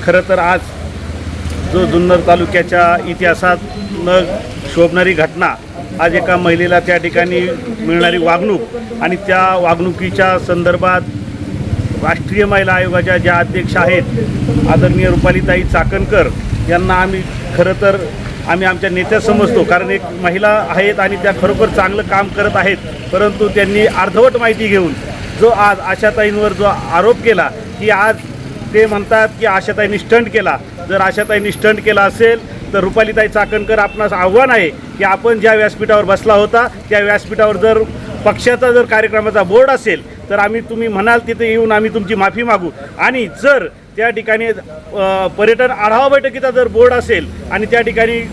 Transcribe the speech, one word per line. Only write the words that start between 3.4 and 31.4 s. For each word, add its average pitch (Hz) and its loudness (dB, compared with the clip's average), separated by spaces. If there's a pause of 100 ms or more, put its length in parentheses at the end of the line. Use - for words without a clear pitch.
न 180 2 (500)
शोभणारी 175 2
घटना, 160 0 (460)
आज 165 2
एका 175 0
महिलेला 175 2
त्या 175 0
ठिकाणी 175 0 (400)
मिळणारी 170 0
वागणूक 175 0 (420)
आणि 175 -2
त्या 185 2
वागणुकीच्या 180 0
संदर्भात 180 0 (1040)
राष्ट्रीय 190 0
महिला 196 2
आयोगाच्या 180 0
ज्या 175 2
अध्यक्ष 175 -2
आहेत 175 2 (680)
आदरणीय 185 4
रुपालीताई 180 2
चाकणकर 185 0 (400)
यांना 180 0
आम्ही 185 0 (340)
खरं 180 2
तर 196 4 (520)
आम्ही 185 0
आमच्या 185 0
नेत्या 180 0
समजतो, 208 2
कारण 185 0
एक 190 -2 (180)
महिला 196 0
आहेत 202 0
आणि 196 0
त्या 196 0
खरोखर - 2
चांगलं 202 0
काम 190 0
करत 202 -2
आहेत, 190 0 (360)
परंतु 202 0
त्यांनी 202 2
अर्धवट 202 2
माहिती 220 0
घेऊन 185 2 (480)
जो 226 6
आज 202 2
आशाताईंवर 208 0
जो 196 -2
आरोप 196 2
केला 180 2 (320)
की 208 0
आज 208 2 (580)
ते 220 6
म्हणतात 214 0 (120)
की 220 0
आशाताईंनी 202 -2
स्टंट 233 2
केला, 185 0 (320)
जर 190 0
आशाताईंनी 208 0